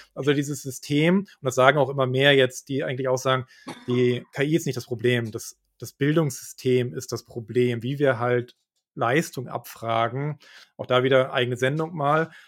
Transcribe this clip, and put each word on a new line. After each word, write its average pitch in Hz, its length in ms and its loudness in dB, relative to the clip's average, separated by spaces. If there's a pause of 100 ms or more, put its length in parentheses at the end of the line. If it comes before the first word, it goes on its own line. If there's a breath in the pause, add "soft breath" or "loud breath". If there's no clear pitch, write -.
(140 loud breath)
Also 143 180 0
dieses 143 300 -2
System, 147 580 2
und 196 80 -6 (140 soft breath)
das 127 140 -2
sagen 135 220 6
auch 131 120 4
immer 139 160 0
mehr 135 300 4
jetzt, 127 320 2
die 139 160 -4
eigentlich 135 240 -4
auch 127 100 0
sagen, 131 280 0 (420 loud breath)
die 123 440 2
K 139 120 -2
I 156 100 0
ist 165 120 0
nicht 143 100 -4
das 120 100 -8
Problem, 117 460 -2
das, - 260 -12 (200)
das - 140 -16
Bildungssystem 139 1000 -2
ist - 160 -12
das 120 140 -8
Problem, 117 580 -2
wie 135 160 -6
wir 135 220 2
halt 123 340 -2 (400)
Leistung 135 540 -2
abfragen. 120 920 -4 (380 loud breath)
Auch 123 80 -10
da 127 180 2
wieder 131 300 4
eigene 123 240 0
Sendung 156 400 -2
mal, 156 340 0 (180 loud breath)